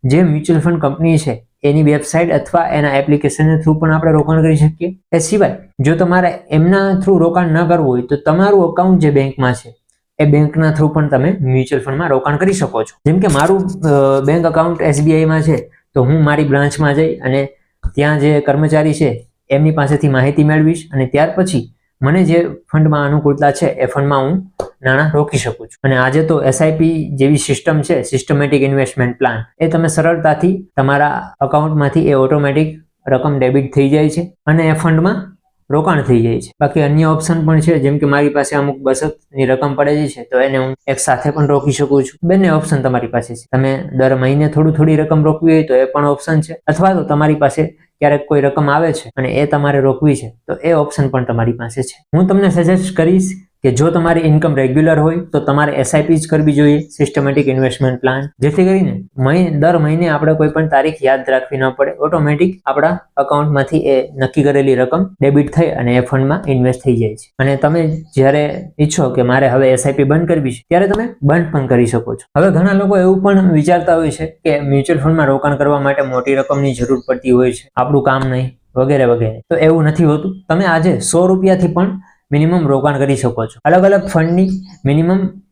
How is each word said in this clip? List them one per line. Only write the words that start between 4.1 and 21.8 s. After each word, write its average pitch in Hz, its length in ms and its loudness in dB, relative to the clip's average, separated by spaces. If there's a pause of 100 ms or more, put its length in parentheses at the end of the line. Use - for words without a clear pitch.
રોકાણ 156 300 2
કરી 160 140 2
શકીએ. 156 440 -2 (120)
એ 170 80 0
સિવાય 165 380 0 (220)
જો 147 160 2
તમારે 180 380 0 (160)
એમના 185 540 2
થ્રુ 190 140 2
રોકાણ 170 300 0
ન 160 200 0
કરવું 165 200 2
હોય 123 140 0
તો - 140 -4
તમારું 180 560 2
એકાઉન્ટ 180 280 2
જે 151 120 2
બેંકમાં 135 420 0
છે 120 220 -12 (440)
એ 151 60 2
બેંકના 151 460 2
થ્રુ 151 160 0
પણ 151 200 0
તમે 143 340 0
મ્યુચ્યુઅલ 131 420 -2
ફંડમાં 143 260 -6
રોકાણ 139 280 0
કરી 190 160 0
શકો 123 300 -4
છો. - 220 -12
જેમ 160 140 2
કે 202 80 0
મારું, 170 340 2 (200)
અ, 139 440 2
બેંક 165 200 0
એકાઉન્ટ 165 360 0
એસ 151 240 0
બી 160 80 4
આઈમાં 160 280 2
છે, 156 300 -2 (240)
તો 131 80 2
હું 151 200 2
મારી 147 200 0
બ્રાન્ચમાં 143 520 0
જઈ 160 200 0
અને 135 340 -2 (460)
ત્યાં 147 240 0
જે 147 200 2
કર્મચારી 151 540 0
છે 127 340 -2 (220)
એમની 151 220 2
પાસેથી 147 380 0
માહિતી 139 340 2
મેળવીશ 156 500 0
અને 131 120 0
ત્યાર 143 300 0
પછી 185 380 -2 (280)